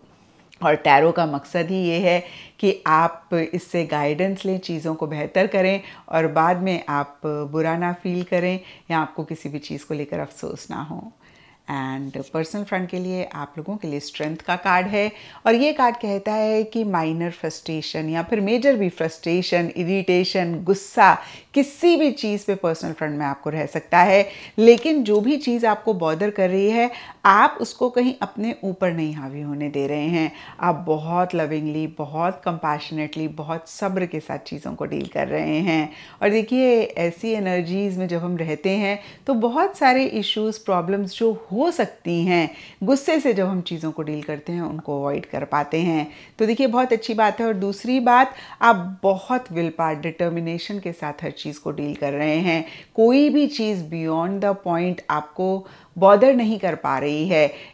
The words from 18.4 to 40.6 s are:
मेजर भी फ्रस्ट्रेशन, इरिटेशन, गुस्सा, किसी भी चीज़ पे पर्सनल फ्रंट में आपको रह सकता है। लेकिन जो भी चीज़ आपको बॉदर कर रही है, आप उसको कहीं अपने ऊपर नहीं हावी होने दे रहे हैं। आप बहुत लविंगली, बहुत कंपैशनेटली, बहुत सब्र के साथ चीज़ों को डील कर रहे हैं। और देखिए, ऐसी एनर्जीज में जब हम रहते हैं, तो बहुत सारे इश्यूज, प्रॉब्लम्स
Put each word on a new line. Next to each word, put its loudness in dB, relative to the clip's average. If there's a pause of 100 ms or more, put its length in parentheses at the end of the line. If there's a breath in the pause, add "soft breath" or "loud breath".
मेजर 4
भी 0
फ्रस्ट्रेशन, -2
इरिटेशन, 0
गुस्सा, 4 (360 loud breath)
किसी 4
भी 2
चीज़ -4
पे 0
पर्सनल -2
फ्रंट -4
में -2
आपको -6
रह -4
सकता 2
है। 6 (300 loud breath)
लेकिन 8
जो 2
भी 2
चीज़ 0
आपको 0
बॉदर 0
कर 0
रही 2
है, 2 (340 loud breath)
आप 6
उसको -2
कहीं 0
अपने -6
ऊपर -2
नहीं -2
हावी -10
होने -6
दे -2
रहे -2
हैं। 0 (280 loud breath)
आप 0
बहुत -2
लविंगली, -2
बहुत -4
कंपैशनेटली, -4
बहुत -10
सब्र -4
के -6
साथ -10
चीज़ों -12
को -6
डील -6
कर -4
रहे -2
हैं। 0 (300 loud breath)
और 4
देखिए, 2
ऐसी -4
एनर्जीज -2
में -2
जब -4
हम -4
रहते -4
हैं, 0 (280 loud breath)
तो 2
बहुत 0
सारे 4
इश्यूज, -2
प्रॉब्लम्स -2